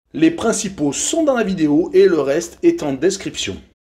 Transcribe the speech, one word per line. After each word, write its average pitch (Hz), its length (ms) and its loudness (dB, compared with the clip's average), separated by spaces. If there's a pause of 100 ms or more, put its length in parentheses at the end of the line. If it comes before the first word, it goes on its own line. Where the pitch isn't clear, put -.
(140)
les 160 160 2
principaux 170 600 -2
sont - 320 -2
dans 277 100 2
la 233 80 0
vidéo 165 500 0
et 190 140 6
le 165 140 2
reste 139 420 -2
est 170 220 2
en 143 80 -2
description. 139 640 -4 (240)